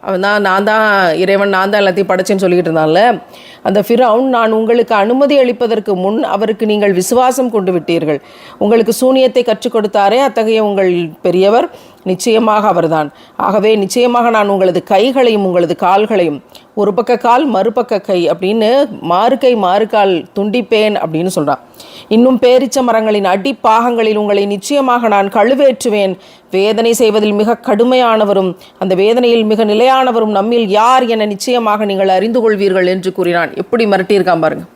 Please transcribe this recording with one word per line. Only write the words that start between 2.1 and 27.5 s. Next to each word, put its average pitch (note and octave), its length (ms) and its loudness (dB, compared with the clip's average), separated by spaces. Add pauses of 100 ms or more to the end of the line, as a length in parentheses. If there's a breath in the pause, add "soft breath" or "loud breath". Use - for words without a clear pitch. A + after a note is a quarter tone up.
சொல்லிக்கிட்டு F3 280 0
இருந்தான்ல, E3 500 2 (420 loud breath)
அந்த G3 240 0
ஃபிரவுன், A#3 400 2
"நான் A3+ 240 0
உங்களுக்கு A3+ 440 0
அனுமதி B3 420 0
அளிப்பதற்கு A#3+ 580 0
முன் G3+ 280 -2
அவருக்கு G#3 420 -4
நீங்கள் G#3 280 0
விசுவாசம் B3 580 0
கொண்டு G3 200 -2
விட்டீர்கள். E3 480 -2 (380 loud breath)
உங்களுக்கு A3 360 0
சூனியத்தை B3+ 500 2
கற்றுக் A3+ 320 -4
கொடுத்தாரே, G#3 440 0
அத்தகைய A3+ 440 0
உங்கள் F#3 460 0 (120)
பெரியவர், G3 480 2 (340 loud breath)
நிச்சயமாக G#3+ 640 0
அவர்தான். E3 420 0 (260 loud breath)
ஆகவே G#3 400 0
நிச்சயமாக A#3+ 540 0
நான் G#3+ 180 0
உங்களது F#3 360 0
கைகளையும் A3+ 600 0
உங்களது F3 300 0
கால்களையும், F#3+ 680 0 (320 loud breath)
ஒரு G3+ 180 -2
பக்க A#3 240 0
கால் B3 280 2
மறுபக்க G#3+ 540 -2
கை F3+ 300 -2
அப்படின்னு, G#3 420 0 (280)
மாறு G3 380 0
கை B3 180 2
மாறு G3+ 320 0
கால் G3 380 0 (100)
துண்டிப்பேன்" G#3+ 600 -2
அப்படின்னு E3+ 400 -4
சொல்றான். C#3 260 -2 (460 loud breath)
இன்னும், A#3+ 320 2
"பேரீச்ச B3+ 420 2
மரங்களின் A3 440 0
அடிப்பாகங்களில் A3 880 0
உங்களை G3+ 300 0
நிச்சயமாக A#3+ 640 -2
நான் G3+ 220 0
கழுவேற்றுவேன். A3 840 2 (380 loud breath)
வேதனை G#3+ 420 0
செய்வதில் G#3+ 400 2
மிக G#3+ 280 0